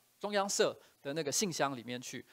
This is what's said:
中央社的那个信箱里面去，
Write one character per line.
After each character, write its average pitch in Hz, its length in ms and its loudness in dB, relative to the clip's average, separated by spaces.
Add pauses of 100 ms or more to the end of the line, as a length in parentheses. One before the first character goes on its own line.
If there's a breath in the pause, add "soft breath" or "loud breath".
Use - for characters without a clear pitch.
(180)
中 202 140 -6
央 202 160 2
社 175 280 4 (260 soft breath)
的 143 100 -4
那 160 100 -2
个 139 80 0
信 180 220 0
箱 139 240 0
里 117 80 -10
面 123 160 -6
去， 123 320 -10